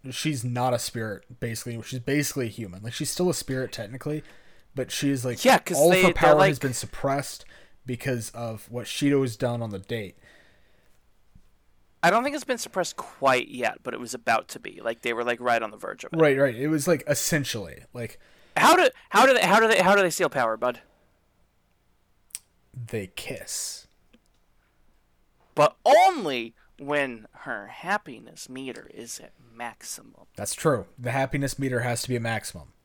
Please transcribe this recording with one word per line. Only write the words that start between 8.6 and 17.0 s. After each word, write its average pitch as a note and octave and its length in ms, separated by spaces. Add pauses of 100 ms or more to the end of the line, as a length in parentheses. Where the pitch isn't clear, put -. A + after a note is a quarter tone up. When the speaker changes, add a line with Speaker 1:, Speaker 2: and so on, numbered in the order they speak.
Speaker 1:
what A#2+ 160
Shido C#3+ 360
has A#2+ 140
done A#2+ 260
on A2 80
the G2+ 80
date. G#2 380 (1900)
Speaker 2:
I E3+ 60
don't A3+ 160
think C#4+ 100
it's D4 100
been B3+ 140
suppressed - 380
quite - 520
yet, A#2+ 340
but B2 100
it A#2 80
was B2 140
about A#2 340
to - 100
be. G2 220
Like, A#2 220
they A#2+ 100
were, A#2 100
like, A#2+ 160
right A#2+ 240
on G#2+ 80
the G#2+ 60
verge - 280
of - 100
it. D#3+ 40
Speaker 1:
Right, D3 200
right. C3+ 180
It C#3 120
was, D#3 200
like, D#3+ 180